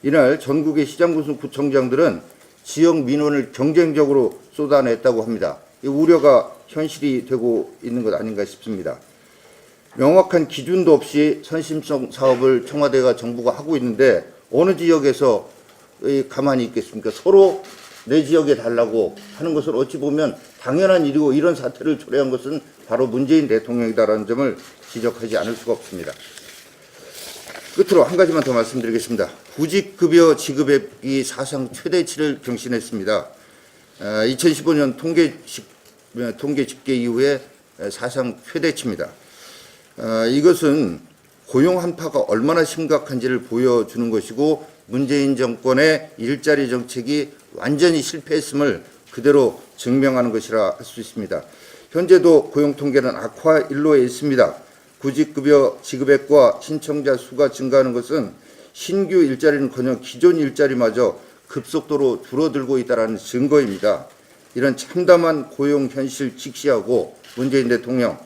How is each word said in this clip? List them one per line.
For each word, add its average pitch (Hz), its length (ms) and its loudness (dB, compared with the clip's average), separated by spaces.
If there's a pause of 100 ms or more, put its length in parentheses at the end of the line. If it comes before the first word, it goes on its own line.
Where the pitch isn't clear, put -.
이날 147 380 4
전국의 147 460 -2
시장군수구청장들은 139 1400 -2 (420)
지역 160 400 2
민원을 143 480 -2
경쟁적으로 143 880 2 (140)
쏟아냈다고 127 720 0
합니다. 92 340 -6 (240)
이 127 60 -8
우려가 143 680 4 (140)
현실이 143 580 -4
되고 120 580 -2
있는 120 200 -6
것 107 100 0
아닌가 104 320 -4
싶습니다. 92 540 -10 (960)
명확한 165 520 4
기준도 160 460 2
없이 147 500 0
선심성 151 680 -6
사업을 131 540 2
청와대가 131 500 2
정부가 120 360 -4
하고 147 260 -4
있는데 120 480 2 (260)
어느 175 240 4
지역에서 139 760 2 (540)
이 135 240 0
가만히 135 380 -2
있겠습니까? 110 460 -8
서로 196 520 4 (420)
내 143 200 2
지역에 147 300 2
달라고 113 600 -2 (220)
하는 160 160 -4
것은 147 220 -2
어찌 139 240 -2
보면 147 360 -2 (240)
당연한 175 460 2
일이고 143 280 2
이런 156 220 2
사태를 131 440 -4
초래한 135 320 -2
것은 131 280 -6 (280)
바로 120 200 -2
문재인 135 400 2
대통령이다라는 110 760 0
점을 120 320 -2 (340)
지적하지 117 460 -6
않을 113 180 -4
수가 117 180 -6
없습니다. 85 380 -10 (1600)
끝으로 185 280 4
한 170 140 0
가지만 160 260 2
더 127 100 -2
말씀드리겠습니다. 113 760 -4 (260)
구직급여 165 800 4
지급액이 135 880 -2
사상 135 480 -8
최대치를 151 720 -4
경신했습니다. 110 840 -6 (760)
아, 107 240 -4
이천십오 147 480 0
년 143 240 0
통계 160 380 0 (100)
집-, - 200 -16 (520)
어, 117 200 -6
통계 143 300 -4
집계 - 280 -6
이후에 127 460 0 (480)
사상 123 480 -6 (140)
최대치입니다. 107 580 -4 (880)
아, 113 280 -2
이것은 143 720 2 (480)
고용 175 320 2
한파가 165 420 -4
얼마나 151 420 0
심각한지를 139 800 -2
보여주는 117 640 0
것이고 123 560 -2 (220)
문재인 139 480 0
정권의 131 840 0
일자리 139 520 0
정책이 127 600 -4 (240)
완전히 151 480 2
실패했음을 143 840 -4 (280)
그대로 131 500 2 (160)
증명하는 127 540 0
것이라 110 460 -2
할 104 60 -18
수 - 160 -16
있습니다. 98 440 -10 (480)
현재도 170 580 6
고용 143 260 0
통계는 131 400 0
악화 151 440 0 (100)
일로에 143 340 2
있습니다. 123 520 0 (440)
구직급여 139 840 0
지급액과 135 800 2
신청자 147 540 -4
수가 131 360 -2
증가하는 131 420 0
것은 120 400 -4 (400)
신규 185 440 -2
일자리는커녕 135 840 0
기존 170 360 2
일자리마저 123 840 0 (280)
급속도로 139 800 -4
줄어들고 135 520 -2
있다는 113 400 -4
증거입니다. 123 880 0 (480)
이런 127 200 0
참담한 170 760 2
고용 143 380 -2
현실 135 480 -6
직시하고 120 800 -2 (200)
문재인 127 320 0
대통령 120 580 -2